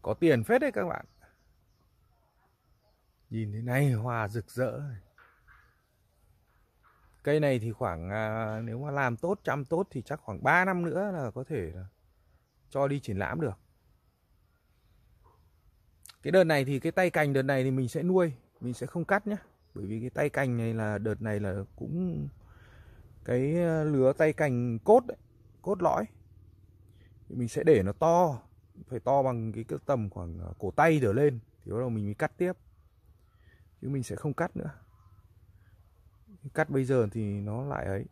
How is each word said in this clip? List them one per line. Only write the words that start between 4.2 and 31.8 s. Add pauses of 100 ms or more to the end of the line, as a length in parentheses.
rực
rỡ (100)
này. (2250)
Cây
này
thì
khoảng,
à,
nếu
mà
làm
tốt,
chăm
tốt
thì
chắc
khoảng
ba
năm
nữa
là
có
thể
là (840)
cho
đi
triển
lãm
được. (2750)
Cái
đợt
này
thì
cái
tay
cành
đợt
này
thì
mình
sẽ
nuôi, (260)
mình
sẽ
không
cắt
nhá. (360)
Bởi
vì
cái
tay
cành
này
là
đợt
này
là (200)
cũng (1000)
cái,
ờ,
lứa
tay
cành
cốt
đấy, (440)
cốt
lõi. (1200)
Thì
mình
sẽ
để
nó
to. (480)
Phải
to
bằng
cái,
cái
tầm
khoảng,
à, (120)
cổ
tay
trở
lên (260)
thì
bắt
đầu